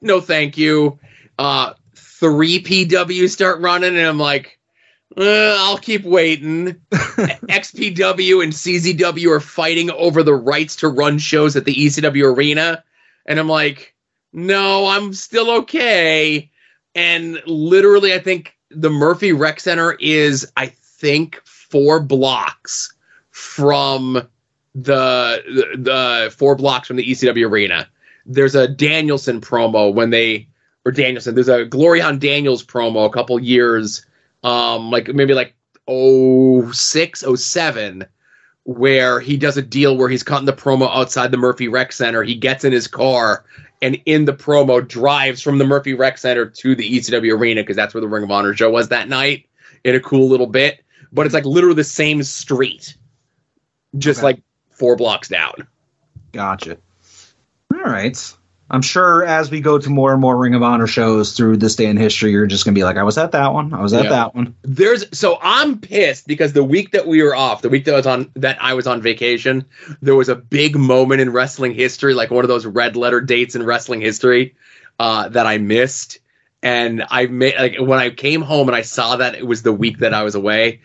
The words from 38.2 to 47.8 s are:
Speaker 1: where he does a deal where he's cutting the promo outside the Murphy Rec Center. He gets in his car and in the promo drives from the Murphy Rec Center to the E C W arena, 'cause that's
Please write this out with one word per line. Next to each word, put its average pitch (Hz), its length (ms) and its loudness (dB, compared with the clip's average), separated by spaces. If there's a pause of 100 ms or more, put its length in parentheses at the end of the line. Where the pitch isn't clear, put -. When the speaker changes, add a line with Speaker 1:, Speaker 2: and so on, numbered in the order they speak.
Speaker 1:
where 127 560 0
he 135 180 -2
does 143 200 -2
a 143 40 -2
deal 135 360 0
where 127 120 2
he's 127 140 -4
cutting 139 220 -4
the 135 80 2
promo 131 420 0
outside 127 360 -2
the 127 60 0
Murphy 123 300 0
Rec 127 240 -2
Center. 117 320 -2
He 117 120 -4
gets 127 280 -4
in 139 80 2
his 120 160 0
car 120 560 0 (380)
and 131 240 -2
in 156 200 4
the 139 80 2
promo 135 520 2
drives 135 560 -2
from 139 180 0
the 139 60 4
Murphy 139 280 0
Rec 127 240 0
Center 123 300 -2
to 131 280 -2
the 117 80 -6 (120)
E 123 60 0
C 113 100 -8
W 113 240 2
arena, 110 280 0
'cause 101 120 -6
that's 104 180 -2